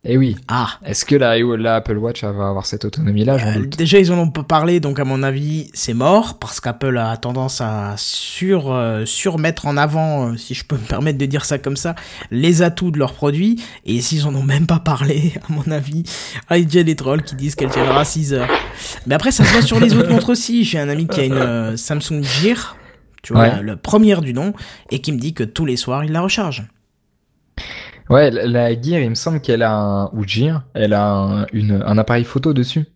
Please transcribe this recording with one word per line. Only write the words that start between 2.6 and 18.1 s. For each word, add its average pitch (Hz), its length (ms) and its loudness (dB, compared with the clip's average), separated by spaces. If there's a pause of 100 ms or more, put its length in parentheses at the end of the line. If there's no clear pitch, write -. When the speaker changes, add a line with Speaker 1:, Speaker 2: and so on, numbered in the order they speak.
Speaker 1:
cette - 200 -6
autonomie-là, 107 520 0
j'en 110 100 0
Speaker 2:
Euh, 107 80 0
Speaker 1:
doute. 135 220 -2
Speaker 2:
déjà, 165 220 6
ils 180 140 4
en 175 40 2
ont 170 120 2
pas 147 140 -4
parlé, 165 360 2
donc 143 180 -2
à 143 60 -2
mon 135 200 0
avis, 147 500 -4
c'est - 200 -4
mort, 175 460 2
parce - 220 -8
qu'Apple 127 360 -2
a 113 200 -2
tendance 131 420 -4
à 104 380 -4
sur-, 180 720 -2
euh, 113 340 0
surmettre 160 600 -2
en 143 100 0
avant, 147 540 0
euh, 117 80 -4
si - 160 -12
je - 100 -10
peux 143 140 -4
me 110 100 -8
permettre 147 300 -2
de 139 80 0
dire 139 180 -2
ça 143 140 -4
comme 139 180 -4
ça, 165 200 -4 (360)
les 160 300 4
atouts 170 300 0
de 147 60 -2
leurs 135 140 0
produits, 180 500 0 (240)
et 117 140 0
s'ils 147 260 0
en 147 100 0
ont 135 60 0
même 143 260 2
pas 165 120 2
parlé, 147 640 0
<laughs> - 80 -16
à - 20 -2
mon 151 180 -2
avis, 151 340 -4 (440)
ah, 170 100 2
il 160 160 2
y 175 60 6
a 170 40 6
des 160 120 2
trolls 139 280 -2
qui - 120 -10
disent 139 200 -4
qu'elle 131 140 -2
tiendra 135 360 2
six 143 280 -2